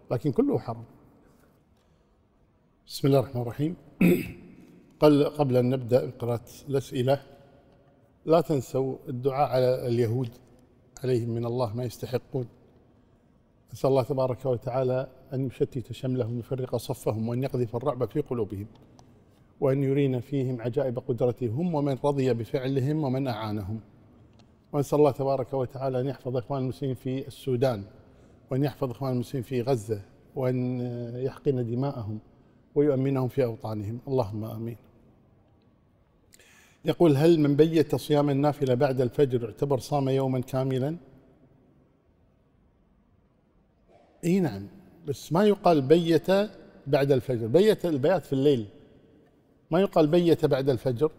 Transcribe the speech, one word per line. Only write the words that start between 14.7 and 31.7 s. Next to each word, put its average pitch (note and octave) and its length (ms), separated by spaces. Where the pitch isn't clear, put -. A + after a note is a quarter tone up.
أن C3+ 140
يشتت B2+ 460
شملهم، B2 460
يفرق B2+ 380
صفهم، A2+ 520
وأن A#2+ 140
يقذف B2 340
الرعب B2+ 340
في D3+ 100
قلوبهم، G2+ 460
وأن C#3 220
يرينا C3+ 380
فيهم B2+ 400
عجائب B2 380
قدرته B2 480
هم D#3+ 280
ومن C#3+ 300
رضي C3+ 300
بفعلهم C3+ 720
ومن C3+ 240
أعانهم. G#2+ 520
ونسأل C#3+ 260
الله D3 120
تبارك C3+ 440
وتعالى C3 460
أن C3 60
يحفظ C3 300
إخوان C3 260
المسلمين C3 320
في C3 320
السودان، A#2+ 580
وأن C3+ 140
يحفظ C3+ 260
إخوان C3 220
المسلمين B2 320
في B2 180
غزة، A2 380
وأن B2+ 440
يحقن B2+ 500
دماءهم A#2+ 520